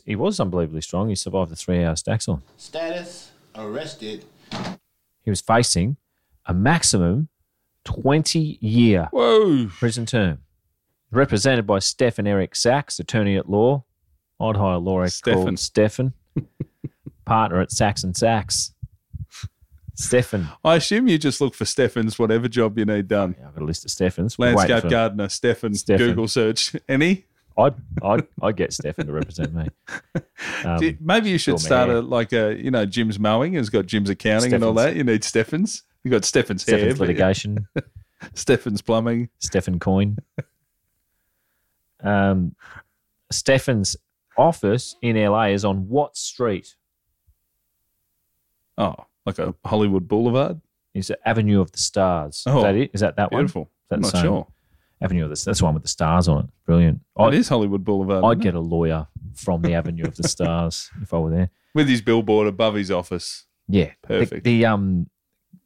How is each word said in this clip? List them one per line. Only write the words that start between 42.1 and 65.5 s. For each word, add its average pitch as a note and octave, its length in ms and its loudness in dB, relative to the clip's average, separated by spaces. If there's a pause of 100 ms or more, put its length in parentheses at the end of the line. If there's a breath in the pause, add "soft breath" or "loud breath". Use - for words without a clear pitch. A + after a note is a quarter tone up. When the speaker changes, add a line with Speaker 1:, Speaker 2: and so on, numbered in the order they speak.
Speaker 1:
Stefan's B2+ 640 0 (420)
office B2+ 640 0
in A#2 160 0
L G#2 180 2
A A2 180 2
is G2+ 100 -2
on G2 240 -2
Watt C#3 300 -2
Street. - 580 -6 (2000)
Speaker 3:
Oh, G#2 180 -2 (300)
like G2 140 -4
a - 160 -4 (100)
Hollywood G2 420 2
Boulevard? B2 540 0 (320)
Speaker 1:
Is F#2+ 160 -6
it - 160 -8
Avenue G#2+ 360 4
of E2+ 100 -2
the - 60 -14
Stars? E2+ 680 -2
Speaker 3:
Oh, C3+ 120 2
Speaker 1:
is A2+ 60 4
that G2+ 120 4
it? C3+ 180 0
Is G2 80 -4
that E2+ 140 0
that G2+ 160 0
one? C#3+ 120 0
Speaker 3:
beautiful. F#2+ 200 -4
Speaker 1:
Is - 260 -20
that E2 60 -4
Speaker 3:
I'm D2 60 -2
Speaker 1:
the - 60 0
Speaker 3:
not - 60 -2
Speaker 1:
same? F2+ 100 2
Speaker 3:
sure. E2+ 240 0 (540)
Speaker 1:
Avenue F2+ 240 0
of D2+ 60 -6
the, D2+ 140 -8
that's - 140 -2
the F#2 60 4
one D#2 80 2
with D2+ 100 -4
the - 60 -8
stars E2 400 2
on D2 160 2
it. - 40 -14 (160)
Brilliant. E2+ 360 4 (160)
Speaker 3:
It G#2 40 0
Speaker 1:
I'd, A2+ 120 6
Speaker 3:
is A#3 160 2
Hollywood G2+ 340 0
Boulevard, F#2+ 400 0
Speaker 1:
I'd A2+ 80 4
Speaker 3:
isn't E3 100 2
Speaker 1:
get F#2 120 0
Speaker 3:
it? E2+ 40 -4
Speaker 1:
a E2 40 -2
lawyer E2 460 0 (280)
from E2+ 260 -4
the F2 120 0
Avenue E2 320 -2
of D#2 100 -8
the E2+ 120 -2
Speaker 3:
<laughs> - 20 -2
Speaker 1:
Stars E2+ 600 -4 (120)
if G2+ 120 -8
I E2+ 60 -2
were D#2+ 100 -2
there. F2+ 200 0 (240)
Speaker 3:
With D3 160 4
his A#2+ 120 2
billboard G#2+ 460 2
above G#2 280 0
his G2 140 -4
office. F2+ 560 -6 (220)
Speaker 1:
Yeah. F#2 240 2 (100)
Speaker 3:
Perfect. - 440 -4
Speaker 1:
The, A#2 140 4
the, A#2 60 6
um, G2 440 0 (560)